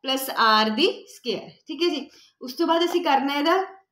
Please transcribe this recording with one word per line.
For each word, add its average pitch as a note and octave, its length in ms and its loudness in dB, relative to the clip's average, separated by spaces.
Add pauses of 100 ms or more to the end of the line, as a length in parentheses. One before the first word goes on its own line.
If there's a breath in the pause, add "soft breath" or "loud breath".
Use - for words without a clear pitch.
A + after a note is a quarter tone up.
plus C4+ 340 -4
R A3 320 4
ਦੀ C#4 220 2 (240)
ਸਕੁਏਅਰ, G3 340 -8 (180)
ਠੀਕ D4+ 160 -4
ਹੈ F4 60 2
ਜੀ। D4 180 -6 (340 soft breath)
ਉਸ B3+ 120 -12
ਤੋਂ E4+ 140 0
ਬਾਅਦ E4 180 2
ਅਸੀਂ E4+ 180 -2
ਕਰਨਾ C#4 320 0
ਇਹਦਾ D#4+ 220 2 (340)